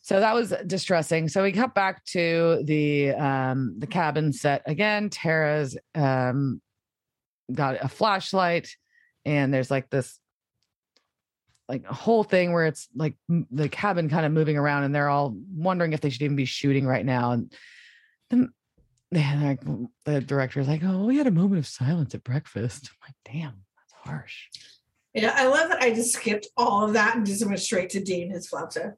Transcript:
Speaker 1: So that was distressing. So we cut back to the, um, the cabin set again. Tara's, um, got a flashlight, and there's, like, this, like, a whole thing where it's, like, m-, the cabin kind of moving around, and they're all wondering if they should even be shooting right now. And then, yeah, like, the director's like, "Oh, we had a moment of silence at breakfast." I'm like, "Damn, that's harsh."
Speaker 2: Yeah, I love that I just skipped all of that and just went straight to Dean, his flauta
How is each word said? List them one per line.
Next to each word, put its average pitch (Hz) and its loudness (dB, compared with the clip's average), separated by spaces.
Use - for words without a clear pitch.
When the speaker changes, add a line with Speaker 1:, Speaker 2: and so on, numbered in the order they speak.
Speaker 1:
So 196 2
that 220 4
was 233 0
distressing. 165 0
So 190 0
we 196 2
cut 233 0
back 190 0
to 165 2
the, 147 2
um, 131 0
the 143 -10
cabin 156 0
set 143 0
again. 208 0
Tara's, 151 0
um, 131 0
got 131 -2
a 135 -4
flashlight, 190 0
and 139 2
there's, 131 0
like, 135 -2
this, - -4
like, 135 -6
a 131 -8
whole 220 2
thing 180 2
where 170 2
it's, - -4
like, 156 -2
m-, 165 2
the 143 -2
cabin 170 0
kind 160 2
of 151 2
moving 156 2
around, 143 2
and 139 0
they're 143 2
all 143 0
wondering 170 0
if 151 -4
they 147 0
should 123 -8
even 143 0
be 135 0
shooting 139 0
right 127 0
now. 123 2
And 120 -2
then, 247 2
yeah, 147 2
like, 139 0
the 147 0
director's 135 -2
like, 156 0
"Oh, 190 0
we 262 2
had 294 2
a 240 4
moment 185 4
of 135 -4
silence 143 -2
at - -12
breakfast." - -6
I'm - -20
like, 135 -20
"Damn, 147 -8
that's - -20
harsh." - -14
Speaker 2:
Yeah, 220 0
I 262 4
love 311 4
that 226 0
I 233 4
just 233 0
skipped - -4
all 214 2
of 214 0
that 226 2
and 220 0
just 196 -2
went 196 -2
straight 185 -2
to 196 -4
Dean, 180 -4
his 170 -10
flauta 165 -8